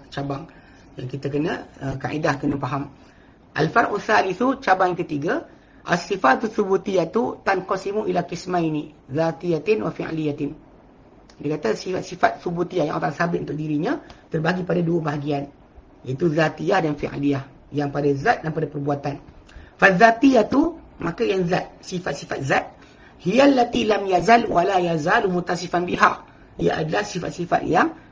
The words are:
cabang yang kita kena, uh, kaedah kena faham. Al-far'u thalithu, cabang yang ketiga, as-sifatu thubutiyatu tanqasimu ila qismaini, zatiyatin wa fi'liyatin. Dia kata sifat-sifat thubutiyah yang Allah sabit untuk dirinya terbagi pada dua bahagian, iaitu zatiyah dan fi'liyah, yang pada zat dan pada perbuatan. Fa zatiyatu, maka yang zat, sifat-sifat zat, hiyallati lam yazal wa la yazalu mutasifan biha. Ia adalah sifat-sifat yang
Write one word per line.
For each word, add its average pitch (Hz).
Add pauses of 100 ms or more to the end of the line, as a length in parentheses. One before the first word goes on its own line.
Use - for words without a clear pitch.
cabang 143 (480)
yang 131
kita 139
kena, 147 (240)
uh, 135
kaedah 151
kena 143
faham. 135 (640)
Al-far'u 196
thalithu, 208
cabang 185
yang 185
ketiga, 156 (520)
as-sifatu 208
thubutiyatu 190
tanqasimu 196
ila 175
qismaini, 165 (160)
zatiyatin 165
wa 160
fi'liyatin. 151 (880)
Dia 143
kata 185
sifat-sifat -
thubutiyah 170
yang 160
Allah 160
sabit 170
untuk 143
dirinya 156 (320)
terbagi 170
pada 170
dua 170
bahagian, 147 (560)
iaitu 135
zatiyah 156
dan 147
fi'liyah, 139
yang 143
pada 143
zat 202
dan 160
pada 156
perbuatan. 143 (640)
Fa 190
zatiyatu, 240 (240)
maka 170
yang 196
zat, 175
sifat-sifat -
zat, 165 (560)
hiyallati 247
lam 196
yazal 190
wa 175
la 190
yazalu 175
mutasifan 175
biha. 190 (540)
Ia -
adalah 202
sifat-sifat 170
yang 208 (180)